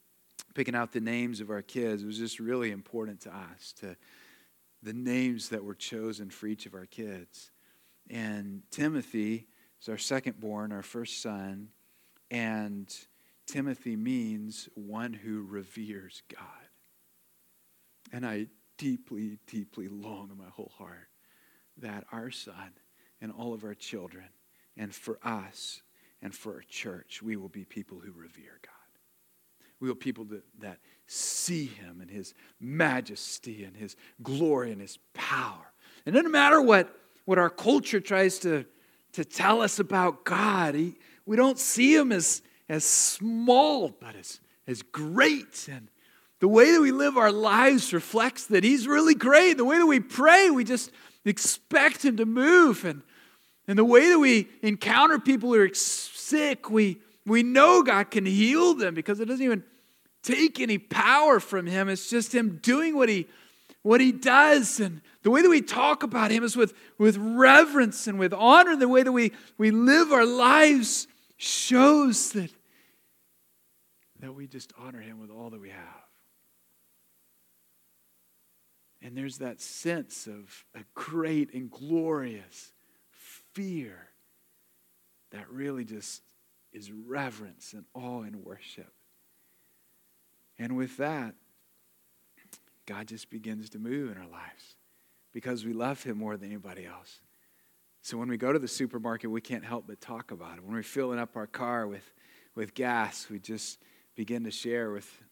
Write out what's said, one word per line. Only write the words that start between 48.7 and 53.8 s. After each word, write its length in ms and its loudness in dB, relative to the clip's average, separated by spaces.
really 300 4
great. 380 6
The 100 0
way 140 4
that 80 6
we 120 6
pray, 520 6
we 120 2
just 300 -4
expect 800 0
him 140 2
to 60 0
move. 600 4
And, 180 -8
and 100 -2
the 80 6